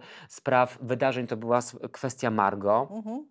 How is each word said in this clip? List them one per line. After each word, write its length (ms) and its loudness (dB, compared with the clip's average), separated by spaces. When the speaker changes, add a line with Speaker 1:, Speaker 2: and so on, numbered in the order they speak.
Speaker 1:
spraw, 520 2
wydarzeń 460 -2
to 100 -6
była 220 2
s-, 180 -6
kwestia 380 -4
Margo. 600 2
Speaker 2:
Mhm. 400 -10